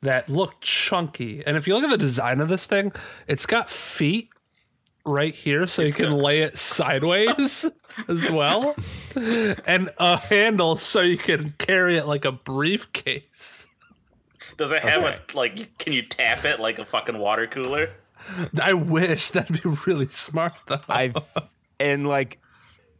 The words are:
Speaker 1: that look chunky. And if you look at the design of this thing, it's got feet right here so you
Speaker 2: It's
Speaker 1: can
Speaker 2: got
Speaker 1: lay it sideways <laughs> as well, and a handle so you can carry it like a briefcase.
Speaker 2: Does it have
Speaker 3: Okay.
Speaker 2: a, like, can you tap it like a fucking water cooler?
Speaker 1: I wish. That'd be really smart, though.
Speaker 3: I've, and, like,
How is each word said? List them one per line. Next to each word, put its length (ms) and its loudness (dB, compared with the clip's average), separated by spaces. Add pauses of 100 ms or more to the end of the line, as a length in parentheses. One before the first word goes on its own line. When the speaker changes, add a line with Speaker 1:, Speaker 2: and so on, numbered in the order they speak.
Speaker 1:
that 260 0
look 320 -2
chunky. 840 -2
And 100 0
if 120 -2
you 60 2
look 100 2
at 60 0
the 80 4
design 420 0
of 80 0
this 180 -2
thing, 260 0 (360)
it's 180 -2
got 240 0
feet 600 -2 (760)
right 300 0
here 320 0
so 140 -2
you 80 4
Speaker 2:
It's 80 -2
Speaker 1:
can 140 0
Speaker 2:
got 80 2
Speaker 1:
lay 240 4
it 160 -2
sideways 1040 0 (240)
<laughs> 200 -12
as 220 0
well, 440 2 (420)
and 720 0 (100)
a 200 4
handle 580 4
so 240 2
you 160 4
can 420 0
carry 380 2
it 100 0
like 200 0
a 60 0
briefcase. 1300 -4 (920)
Speaker 2:
Does 140 -2
it 100 0
have 220 2
Speaker 3:
Okay. 140 -2 (140)
Speaker 2:
a, 40 -4
like, 420 -4
can 140 -6
you 100 0
tap 420 0
it 160 0
like 180 -2
a 60 -10
fucking 340 -4
water 280 0
cooler? 440 -4 (720)
Speaker 1:
I 140 4
wish. 560 2
That'd 320 -2
be 60 -2 (180)
really 220 0
smart, 460 -2 (120)
though. 220 -4
Speaker 3:
I've, 280 0 (640)
and, 260 2
like, 320 0 (600)